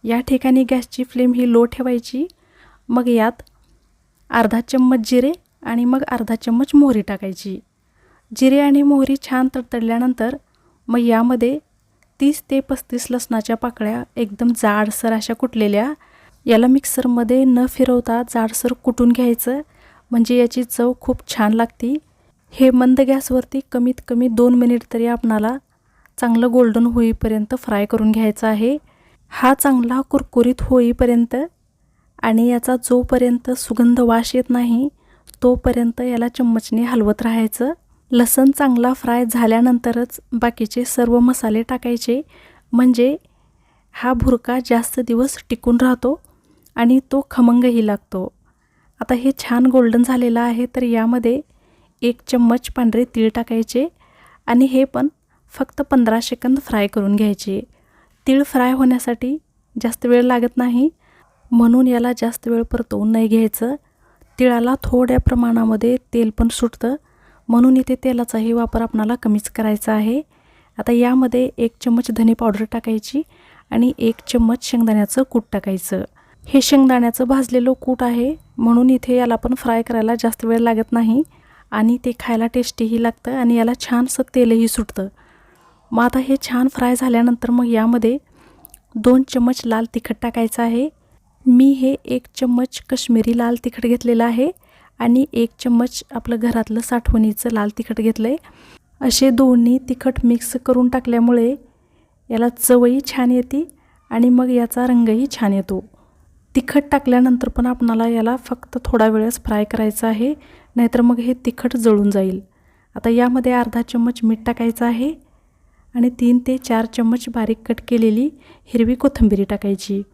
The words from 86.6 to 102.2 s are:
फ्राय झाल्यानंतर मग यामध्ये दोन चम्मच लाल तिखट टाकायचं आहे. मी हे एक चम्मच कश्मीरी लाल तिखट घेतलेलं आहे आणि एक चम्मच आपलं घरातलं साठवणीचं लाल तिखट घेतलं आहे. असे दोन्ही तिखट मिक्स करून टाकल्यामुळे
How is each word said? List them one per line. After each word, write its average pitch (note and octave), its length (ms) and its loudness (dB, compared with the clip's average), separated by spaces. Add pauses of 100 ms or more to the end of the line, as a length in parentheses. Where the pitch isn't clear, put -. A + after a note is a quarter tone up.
फ्राय B3 280 -2
झाल्यानंतर A#3+ 560 0
मग B3 140 0
यामध्ये A#3 520 0 (800)
दोन B3+ 320 4
चम्मच B3+ 380 -2
लाल A3+ 200 -2 (100)
तिखट A3+ 260 -6
टाकायचं A#3 420 -4
आहे. A#3 260 -2 (560)
मी B3+ 260 6
हे C4+ 240 0 (100)
एक B3 300 -6
चम्मच B3 540 -2
कश्मीरी A#3 480 0
लाल A#3 180 0 (100)
तिखट B3 200 -6
घेतलेलं A#3+ 380 0
आहे A#3+ 260 0 (500)
आणि A#3+ 340 2
एक A#3 160 0 (100)
चम्मच A#3+ 520 -2
आपलं A#3+ 280 -6
घरातलं A3+ 400 -2
साठवणीचं A#3 720 0
लाल G#3 260 -2
तिखट A3+ 240 -8
घेतलं A3 260 -2
आहे. C#4 100 -2 (640)
असे C4+ 280 2
दोन्ही B3 480 4 (120)
तिखट B3+ 360 -4
मिक्स A#3+ 300 -2 (100)
करून B3 240 2
टाकल्यामुळे A#3+ 680 0 (720)